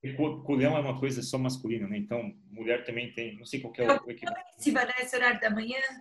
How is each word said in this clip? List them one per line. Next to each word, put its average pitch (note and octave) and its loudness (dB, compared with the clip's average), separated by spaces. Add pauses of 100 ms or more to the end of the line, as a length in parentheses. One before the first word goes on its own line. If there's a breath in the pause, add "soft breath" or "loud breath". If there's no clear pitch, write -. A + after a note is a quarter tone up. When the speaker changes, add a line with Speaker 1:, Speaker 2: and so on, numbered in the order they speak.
(160)
Speaker 1:
Cu-, D3+ 0
culhão C#3+ 4
é D3+ 4
uma C3 0
coisa B2 0
só C3 -2
masculina, A2+ 0
né? G#2 -2
Então, G#2 -2 (160)
mulher A2+ 0
também A#2+ -4
tem. A2+ -8
Não A2+ -16
sei C#3 -6
qual A#2+ -8
que - -8
é A#2+ 4
o A2+ 6
Speaker 2:
Eu F#3 4
Speaker 1:
equilíbrio. - -6
Speaker 2:
Né, - 0
esse B3+ -2
horário B3 2
da A3 2
manhã. A3+ -2 (200)